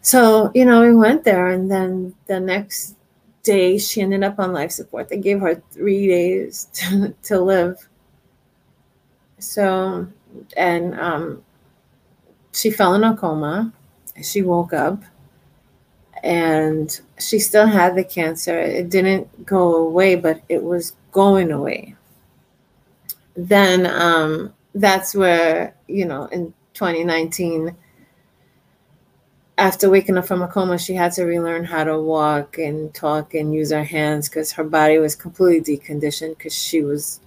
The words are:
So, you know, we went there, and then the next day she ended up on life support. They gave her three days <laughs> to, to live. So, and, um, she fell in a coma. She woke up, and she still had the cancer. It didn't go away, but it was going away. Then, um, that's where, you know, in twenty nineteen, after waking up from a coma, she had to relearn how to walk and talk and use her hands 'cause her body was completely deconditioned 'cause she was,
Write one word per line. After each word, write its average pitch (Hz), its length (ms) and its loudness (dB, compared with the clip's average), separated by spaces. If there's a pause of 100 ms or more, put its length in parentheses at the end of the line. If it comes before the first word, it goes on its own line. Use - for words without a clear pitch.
So, 220 540 6
you 254 100 6
know, 233 160 8
we 233 140 8
went 233 280 6
there, 180 240 4
and 185 240 -2
then 185 440 -4 (120)
the 190 120 -4
next 190 560 -8 (480)
day 190 340 2
she 208 240 -4
ended 196 220 0
up 202 160 -4
on 185 140 -2
life 160 180 -6
support. - 380 -12
They - 80 -6
gave 202 240 -2
her 175 200 -2 (100)
three 196 360 -2
days 180 640 -2
<laughs> - 40 -20
to, 190 400 -2 (100)
to 190 160 -2
live. 180 480 0 (1500)
So, 190 680 -4 (500)
and, 175 420 -2
um, 156 440 -6 (1080)
she - 180 0
fell 190 240 2
in 208 80 4
a 220 120 2
coma. 170 560 -4 (500)
She 202 200 -4
woke 175 320 0
up, 160 280 -2 (1200)
and 156 760 -2 (180)
she - 220 -2
still 214 280 4
had 185 280 4
the 185 80 0
cancer. 165 560 -4
It 175 300 -4
didn't 190 560 -2
go 180 300 2
away, 170 400 4
but 165 340 -2
it 170 140 -2
was 175 300 -4 (180)
going 190 400 4
away. - 440 -8 (1400)
Then, 185 520 4
um, 165 680 0 (220)
that's 196 400 0
where, 170 600 2 (120)
you 190 180 -4
know, 143 200 -8
in 170 280 -8 (200)
twenty 170 300 -4
nineteen, 165 720 -4 (1800)
after 190 320 2
waking 190 280 4
up 180 80 -2
from 180 160 -4
a 175 60 -4
coma, 180 300 -2
she 180 180 -8
had 175 180 0
to 180 120 -4
relearn 170 400 -4
how 160 180 -4
to 156 160 -2
walk 151 580 -2
and 156 360 -8
talk 151 400 -4
and 151 200 -4
use 156 180 -2
her 151 120 -2
hands 151 460 -4
'cause 156 240 -8
her 160 100 -6
body 156 340 2
was 151 180 0
completely 170 600 0
deconditioned 151 640 -8
'cause 156 140 -12
she - 280 -2
was, 147 460 -6